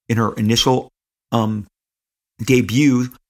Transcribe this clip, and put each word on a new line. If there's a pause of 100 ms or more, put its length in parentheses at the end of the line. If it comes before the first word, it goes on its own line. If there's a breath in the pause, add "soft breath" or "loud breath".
in
her
initial, (440)
um, (720)
debut (200)